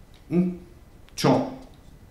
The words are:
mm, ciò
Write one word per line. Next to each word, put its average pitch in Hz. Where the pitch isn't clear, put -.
mm, 180
ciò -